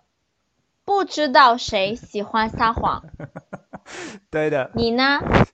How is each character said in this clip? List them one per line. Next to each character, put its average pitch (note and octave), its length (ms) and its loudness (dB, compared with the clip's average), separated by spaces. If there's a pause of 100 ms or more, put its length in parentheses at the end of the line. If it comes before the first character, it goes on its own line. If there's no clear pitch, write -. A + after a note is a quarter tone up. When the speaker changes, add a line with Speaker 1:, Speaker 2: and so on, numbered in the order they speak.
(840)
Speaker 1:
不 G4 200 0
知 D4+ 240 -2
道 B3+ 280 6
谁 G#3 380 -2
喜 - 280 -8
欢 A3 280 -2
撒 A#3 220 0
谎。 D#3+ 300 -4 (600)
Speaker 2:
<laughs> - 640 -18
对 D#3 200 -2
的。 C#3 240 -2
Speaker 1:
你 A#3 160 0
呢？ C4+ 300 0 (340)